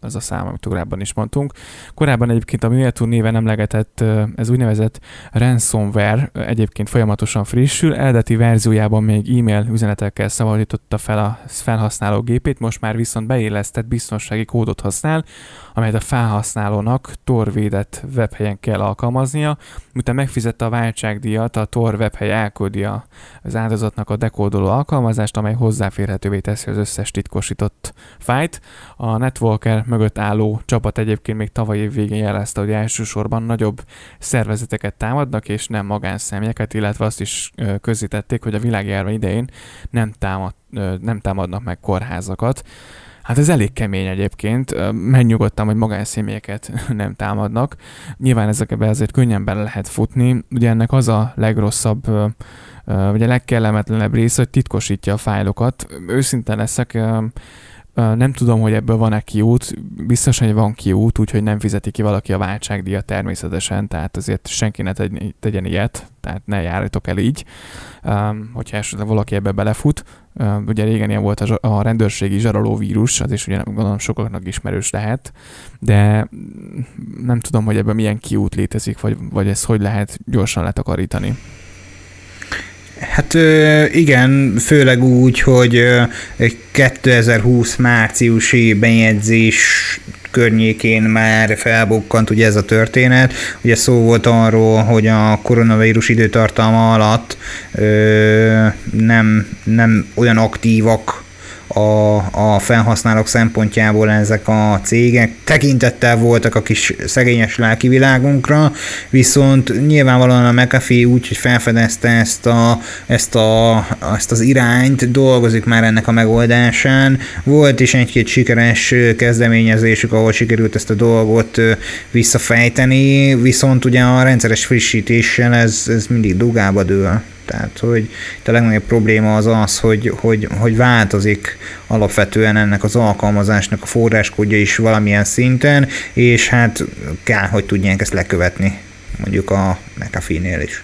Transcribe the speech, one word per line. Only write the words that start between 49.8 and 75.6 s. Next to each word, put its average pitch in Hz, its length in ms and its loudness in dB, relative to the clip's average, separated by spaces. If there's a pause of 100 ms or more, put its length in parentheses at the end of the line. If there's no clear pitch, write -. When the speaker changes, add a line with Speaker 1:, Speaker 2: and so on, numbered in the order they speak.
Speaker 1:
futni. 123 640 -2
Ugye 120 180 2
ennek 113 220 0
az 131 160 2
a 113 280 0
legrosszabb, 110 720 -2
ö, 107 180 0 (600)
ö, - 80 -6
vagy 101 300 0
a 117 40 0
legkellemetlenebb 110 840 -2
része, 117 280 0
hogy 127 80 -2
titkosítja - 640 -4
a 104 40 -4
fájlokat. 104 680 -4 (220)
Őszinte 120 480 -4
leszek, 110 380 -6
ö, 110 300 -2 (680)
ö, 113 220 0
nem 127 180 0
tudom, 117 280 0
hogy 110 120 2
ebből 110 240 0
van-e 107 240 0
kiút. 113 520 0 (320)
Biztos, 120 340 0
hogy 110 140 2
van 107 200 0
kiút, 104 460 0
úgyhogy 107 240 0
nem 107 160 -2
fizeti 101 320 -4
ki - 100 -8
valaki 101 320 -2
a 95 40 -2
váltságdíjat 98 680 -6
természetesen, 98 840 -6
tehát 80 300 -8
azért - 300 -8
senki - 340 -6
ne 92 120 -4
tegy-, 98 460 -8
tegyen 101 260 -6
ilyet, 98 460 -6 (100)
tehát 87 240 -12
ne 101 160 -4
járjatok 92 460 -6
el 90 100 -4
így, 110 280 -4 (580)
ö, - 80 -4 (420)
hogyha 120 240 -10
esetleg 104 300 -8
valaki 107 280 -2
ebbe 101 160 -2
belefut. 107 520 -2 (300)
Ö, 104 220 -2 (120)
ugye 107 160 -2
régen 107 260 -2
ilyen 104 120 -2
volt 101 180 -2
a 101 60 -2
zsa-, 110 160 -2
a 104 200 0
rendőrségi 110 580 -2
zsaroló 107 360 0
vírus, 104 460 -2
az 131 100 -4
is - 160 -6
ugye 95 160 -4
gondolom 101 340 -4
sokaknak 98 500 -6
ismerős 98 420 -6
lehet, 107 440 -6 (460)